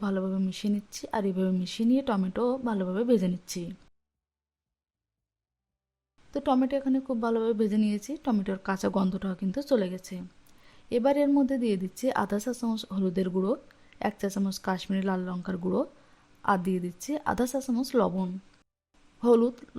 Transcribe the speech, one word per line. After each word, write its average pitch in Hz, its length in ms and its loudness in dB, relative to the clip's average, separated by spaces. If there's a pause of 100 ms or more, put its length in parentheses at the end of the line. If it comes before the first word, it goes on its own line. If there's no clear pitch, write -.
ভালোভাবে 190 420 -2
মিশিয়ে 208 280 -2
নিচ্ছি, - 260 -8 (140)
আর 214 140 -2
এভাবে 185 220 0 (100)
মিশিয়ে 226 280 -4
নিয়ে 262 200 6
টমেটো 196 340 0 (240)
ভালোভাবে 190 420 -2
ভেজে 185 240 4
নিচ্ছি। - 280 -8 (2750)
তো 285 120 -4
টমেটো 262 340 4
এখানে 262 180 2 (100)
খুব 247 180 -2
ভালোভাবে 226 360 2
ভেজে 214 220 2
নিয়েছি, 208 280 -2 (120)
টমেটোর 196 440 0
কাঁচা 196 280 -2
গন্ধটাও 190 460 0
কিন্তু 190 180 -2 (100)
চলে 214 240 4
গেছে। 185 220 -12 (760)
এবার 247 320 4
এর 285 140 4
মধ্যে 269 260 2
দিয়ে 208 180 2
দিচ্ছি 190 240 -6 (180)
আধা 202 160 0
চা 247 200 -4
চামচ 220 220 -2 (120)
হলুদের 185 420 0
গুঁড়ো, 190 180 2 (540)
এক 208 140 -2
চা 202 120 -2
চামচ 196 320 -2
কাশ্মীরি 190 440 -2
লাল 185 200 -2
লঙ্কার 180 340 -6
গুঁড়ো, 185 180 0 (640)
আর 175 220 2
দিয়ে 185 200 0
দিচ্ছি 180 260 -8 (200)
আধা 233 200 0
চা 277 140 -2
চামচ 240 240 -2 (100)
লবণ। 185 300 0 (920)
হলুদ, 240 320 6 (240)